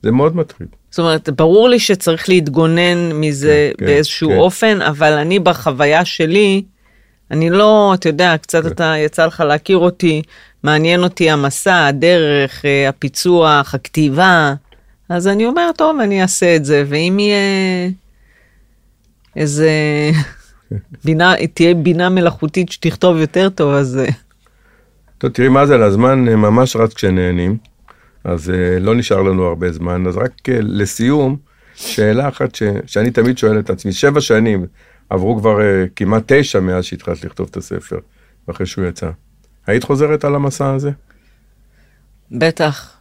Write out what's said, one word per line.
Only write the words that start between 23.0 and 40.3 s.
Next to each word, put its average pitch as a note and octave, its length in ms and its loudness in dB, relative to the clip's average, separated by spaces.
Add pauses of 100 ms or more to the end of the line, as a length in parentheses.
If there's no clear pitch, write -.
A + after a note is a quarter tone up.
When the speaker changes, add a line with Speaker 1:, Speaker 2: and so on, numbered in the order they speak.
Speaker 2:
יותר F3 320 0
טוב, D3+ 240 0
אז, C3+ 240 -2
אה. C3 140 -2 (1040)
Speaker 1:
טוב, C3 140 -4
תראי B2 180 2
מה C#3 160 4
זה, B2+ 200 4
הזמן, B2 440 2
אה, A2+ 60 2
ממש A2 400 2
רץ A2+ 180 0
כשנהנים, F2+ 640 -2 (680)
אז, F2 260 -6
אה, F2+ 300 0
לא G#2+ 160 0
נשאר A2 260 0
לנו F#2 240 0
הרבה E2+ 260 -4
זמן, F2 360 -4
אז F2+ 100 -4
רק, B2+ 140 -4 (180)
אה, B2 120 0
לסיום, A#2 720 -2 (400)
שאלה A2 520 -2
אחת C3+ 280 -6
ש-, - 80 -6 (220)
שאני A2+ 260 -2
תמיד B2 260 0
שואל G#2+ 220 0
את G#2 100 -6
עצמי, F#2+ 240 -4
שבע C#3+ 280 2
שנים, A2 440 0 (440)
עברו G2 280 -2
כבר, G#2+ 240 2
אה, G#2+ 40 2 (300)
כמעט G#2+ 360 0
תשע C#3 280 2
מאז F#2 260 -2
שהתחלת F2 400 -10
לכתוב F#2 260 -10
את - 60 -12
הספר, - 400 -12 (540)
אחרי F#2 140 -8
שהוא F#2 200 -6
יצא. E2+ 240 -8 (580)
היית A2+ 160 0
חוזרת D3 420 -2
על C#3+ 100 0